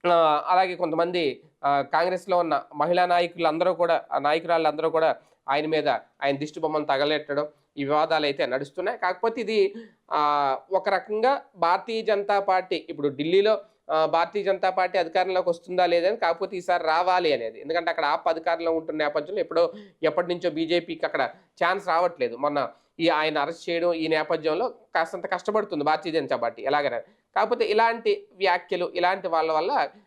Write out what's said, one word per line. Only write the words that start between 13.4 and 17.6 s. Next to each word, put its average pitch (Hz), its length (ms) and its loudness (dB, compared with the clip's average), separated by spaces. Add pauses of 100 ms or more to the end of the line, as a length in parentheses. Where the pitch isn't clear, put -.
ఆ, 156 140 2
భారతీయ 165 380 0
జనతా 190 260 0
పార్టీ 185 280 0
అధికారంలోకి 180 520 0
వస్తుందా 180 360 0
లేదా 175 220 2
అని, 226 100 0
కాకపోతే 185 400 -2
ఈసారి 180 260 0
రావాలి 175 500 2
అనేది. 113 280 -4